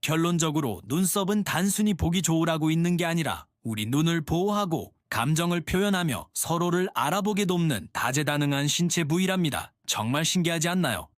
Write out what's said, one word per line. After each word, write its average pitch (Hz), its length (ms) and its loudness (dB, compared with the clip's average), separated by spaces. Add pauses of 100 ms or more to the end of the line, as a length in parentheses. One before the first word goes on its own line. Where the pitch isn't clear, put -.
결론적으로 160 840 0
눈썹은 190 600 0
단순히 202 480 0
보기 170 280 0
좋으라고 160 480 2
있는 170 280 2
게 175 80 0
아니라 160 400 -2 (180)
우리 110 220 -2
눈을 160 360 2
보호하고 185 720 -2 (160)
감정을 160 520 0
표현하며 180 720 0
서로를 175 600 0
알아보게 190 520 0
돕는 170 480 0
다재다능한 143 720 0
신체 170 380 0
부위랍니다. 170 680 0 (160)
정말 127 380 -2
신기하지 165 420 0
않나요? 156 400 -2 (100)